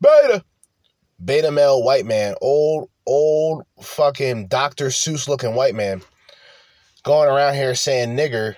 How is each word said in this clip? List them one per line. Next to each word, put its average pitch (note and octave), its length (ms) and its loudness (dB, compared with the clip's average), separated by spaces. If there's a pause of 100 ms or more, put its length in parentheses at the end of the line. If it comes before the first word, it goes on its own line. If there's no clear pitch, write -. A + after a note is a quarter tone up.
beta, C#4+ 420 4 (800)
beta D3 280 0
male, C#3+ 320 4
white A2+ 220 2
man, G#2+ 360 -2
old, D3+ 480 0 (160)
old D3+ 580 0 (180)
fucking C3 640 -2
Doctor C3+ 400 -2
Seuss D3 400 -6
looking B2 260 -4
white B2 220 0
man G2 260 -4 (1000)
going D3 260 2
around C#3 260 2
here C3 200 -2
saying B2 400 -2
nigger A#2 420 -4